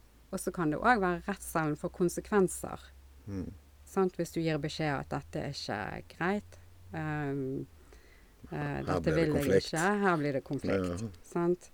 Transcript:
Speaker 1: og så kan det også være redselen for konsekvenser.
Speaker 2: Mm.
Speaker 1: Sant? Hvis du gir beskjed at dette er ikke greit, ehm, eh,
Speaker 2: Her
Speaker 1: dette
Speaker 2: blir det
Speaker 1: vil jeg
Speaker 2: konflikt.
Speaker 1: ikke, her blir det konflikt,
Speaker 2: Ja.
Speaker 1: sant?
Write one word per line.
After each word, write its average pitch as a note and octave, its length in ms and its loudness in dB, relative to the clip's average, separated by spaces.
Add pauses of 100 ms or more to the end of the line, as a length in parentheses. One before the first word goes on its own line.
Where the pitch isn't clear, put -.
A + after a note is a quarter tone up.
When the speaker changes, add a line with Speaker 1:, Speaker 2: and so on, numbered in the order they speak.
(320)
Speaker 1:
og F#3+ 80 -4
så - 80 -6
kan E3 240 0
det D3 80 -2
også A#3 220 6
være F3+ 240 2
redselen D#3+ 500 0
for - 160 -6
konsekvenser. - 880 2 (480)
Speaker 2:
Mm. F#2+ 220 -4 (340)
Speaker 1:
Sant? F#3+ 320 0
Hvis E3+ 160 -4
du - 80 -4
gir D#3+ 220 2
beskjed D3+ 400 0
at - 100 -12
dette D3 300 -4
er C#3+ 100 -4
ikke G#2+ 280 -4 (340)
greit, G3 420 -2 (400)
ehm, D3+ 460 -2 (1040)
eh, - 80 -8
Speaker 2:
Her C#3+ 320 -4
Speaker 1:
dette F3+ 140 0
Speaker 2:
blir - 20 -2
det D#3+ 80 4
Speaker 1:
vil D#3+ 140 4
jeg D3+ 80 4
Speaker 2:
konflikt. C#3+ 340 4
Speaker 1:
ikke, D#3+ 140 0 (240)
her F3 160 4
blir C#3+ 160 0
det B2+ 100 -4
konflikt, G2 400 0
Speaker 2:
Ja. F#2+ 220 -4 (240)
Speaker 1:
sant? F3 400 2